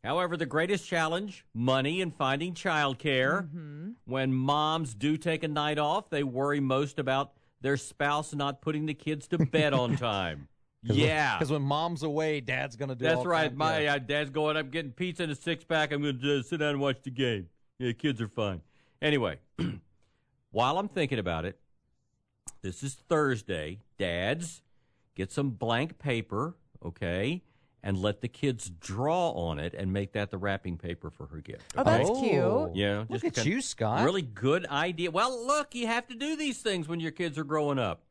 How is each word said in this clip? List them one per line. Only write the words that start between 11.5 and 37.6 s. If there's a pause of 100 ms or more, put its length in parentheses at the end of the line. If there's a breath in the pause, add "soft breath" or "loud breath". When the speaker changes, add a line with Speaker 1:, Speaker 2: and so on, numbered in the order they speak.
Speaker 3:
when
mom's
away,
dad's
gonna
do
Speaker 1:
That's
Speaker 3:
all
Speaker 1:
right.
Speaker 3:
kinds
Speaker 1:
My,
Speaker 3:
yeah.
Speaker 1:
uh,
dad's
going,
"I'm
getting
pizza
and
a
six-pack.
I'm
gonna,
uh,
sit
down
and
watch
the
game." (280)
Yeah,
kids
are
fine. (400)
Anyway, (180)
<clears throat>
while
I'm
thinking
about
it, (1000)
this
is
Thursday. (180)
Dads, (540)
get
some
blank
paper, (280)
okay, (400)
and
let
the
kids
draw
on
it
and
make
that
the
wrapping
paper
for
her
gift. (140)
Speaker 2:
Oh,
that's
Speaker 3:
Oh.
Speaker 2:
cute.
Speaker 1:
Yeah,
Speaker 3:
Look
Speaker 1:
just
Speaker 3:
at
Speaker 1:
kind
Speaker 3:
you,
Scott.
Speaker 1:
really
good
idea.
Well,
look,
you
have
to
do
these
things
when
your
kids
are
growing